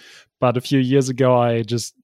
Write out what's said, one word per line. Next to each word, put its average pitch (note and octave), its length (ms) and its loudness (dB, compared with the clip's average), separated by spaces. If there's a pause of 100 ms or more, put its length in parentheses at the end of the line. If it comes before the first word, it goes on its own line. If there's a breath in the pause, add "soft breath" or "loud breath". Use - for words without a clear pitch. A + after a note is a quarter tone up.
(400 soft breath)
but B2 180 0
a B2 40 -6
few C#3 180 0
years C3 300 2
ago, B2+ 260 2
I A#2+ 280 0
just A#2 400 -6